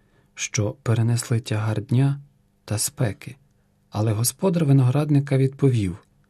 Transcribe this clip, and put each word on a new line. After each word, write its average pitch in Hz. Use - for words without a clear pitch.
що -
перенесли 117
тягар 107
дня 139
та 107
спеки. -
Але 110
господар 165
виноградника 139
відповів: 123